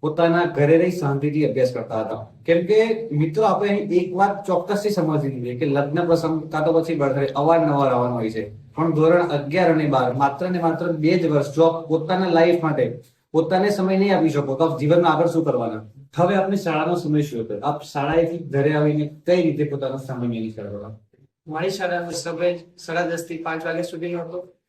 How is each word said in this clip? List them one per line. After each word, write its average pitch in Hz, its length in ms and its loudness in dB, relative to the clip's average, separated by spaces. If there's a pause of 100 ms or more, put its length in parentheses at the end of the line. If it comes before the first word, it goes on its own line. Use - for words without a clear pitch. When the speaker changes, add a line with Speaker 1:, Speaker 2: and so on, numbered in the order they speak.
Speaker 1:
પોતાના 170 440 2
ઘરે 151 340 4
રહી 180 120 4
શાંતિથી 143 540 -2
અભ્યાસ 127 280 2
કરતા 113 280 -6
હતા. 107 300 -8 (160)
કેમ 170 200 2
કે 220 460 2
મિત્રો, 156 300 0
આપણે 202 260 2
અહીં 202 240 -2
એક 180 220 0
વાત 196 320 0
ચોક્કસથી 196 440 0
સમજવી 139 500 -2
જોઈએ 123 180 -6
કે 156 80 0
લગ્ન 143 400 0
પ્રસંગ 160 440 0
કાં 156 140 -2
તો 165 160 4
પછી 160 140 -4
બર્થડે 139 320 0
અવારનવાર 143 680 2
આવવાનો 120 220 0
હોય 113 160 -2
છે, 107 200 -8 (240)
પણ 160 200 0
ધોરણ 165 280 6
અગિયાર 160 500 0
અને 156 140 2
બાર 123 260 2
માત્ર 139 380 0
ને 180 80 -2
માત્ર 170 340 -2
બે 160 260 2
જ 165 80 0
વર્ષ 143 280 0
જો 156 80 4
આપ 165 260 2
પોતાના 175 400 0
લાઈફ 170 340 4
માટે 135 380 -2 (320)
પોતાને 185 380 2
સમય 190 260 0
નહીં 196 200 4
આપી 165 120 2
શકો, 139 260 0
તો 151 100 2
આપ 151 160 -2
જીવનમાં 165 320 4
આગળ 160 140 2
શું 160 180 0
કરવાના? 113 400 -2 (320)
હવે 180 180 2
આપની 190 220 0
શાળાનો 165 380 -2
સમય 151 280 0
શું 123 180 -6
હતો? 104 180 -8
આપ 139 240 -4
શાળાએથી 165 560 -2
ઘરે 139 340 0
આવીને 151 380 0 (160)
કઈ 175 160 4
રીતે 151 220 0
પોતાનો 135 320 -4
સમય 120 300 -8
મેનેજ 113 300 -6
કરવાનો? 104 400 -12 (520)
Speaker 2:
મારી 160 220 -4
શાળાનો 175 400 -4
સમય 170 480 -2 (200)
સાડા 170 280 -4
દસ 165 200 -6
થી 165 100 -10
પાંચ 160 300 -8
વાગ્યા 165 160 -4
સુધીનો 170 400 -6
હતો 180 260 -12 (200)